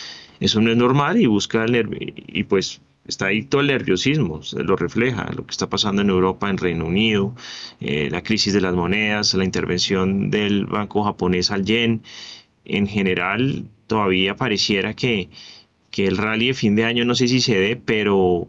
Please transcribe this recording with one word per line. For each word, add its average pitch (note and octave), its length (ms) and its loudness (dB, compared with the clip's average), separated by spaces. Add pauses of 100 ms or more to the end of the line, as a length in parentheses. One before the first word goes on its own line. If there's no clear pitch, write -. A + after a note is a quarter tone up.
(400)
Eso G#2+ 200 0
no A2+ 120 4
es A#2 60 2
normal C#3+ 440 4
y D#3+ 60 6
busca A2+ 380 2
el A#2+ 80 2
nerv-, A2+ 420 -2
y - 280 -6
pues - 380 0 (240)
está - 200 -6
ahí G2 160 0
todo C#3 200 0
el C#3+ 60 2
nerviosismo, G#2+ 760 0
se - 200 -6
lo F#2 120 2
refleja, A2 600 -2
lo - 100 -10
que - 60 -12
está - 160 -4
pasando G2+ 360 0
en G2+ 60 2
Europa, F#2 400 2
en F#2+ 80 -2
Reino E2 280 -2
Unido, G#2 500 2 (460)
eh, D2 300 -2
la E2+ 100 -4
crisis G#2 320 0
de G2+ 80 4
las F2+ 140 0
monedas, G#2 580 0
la F#2+ 100 2
intervención F#2+ 840 0
del G2+ 380 0
banco G#2 360 -2
japonés F2+ 460 0
al G2 160 -2
yen. A2+ 380 0 (600)
En G2+ 240 -2
general, G2 800 0 (220)
todavía F#2+ 480 0
pareciera G#2 580 0
que, A2 360 -2 (600)
que G2 160 -2
el F#2 120 2
rally A2 300 0
de C3+ 60 0
fin G#2+ 220 0
de A2+ 100 2
año, A#2 180 0
no A#2+ 120 0
sé B2 120 2
si B2 140 2
se A2 180 2
dé, G#2 160 2
pero G2 720 2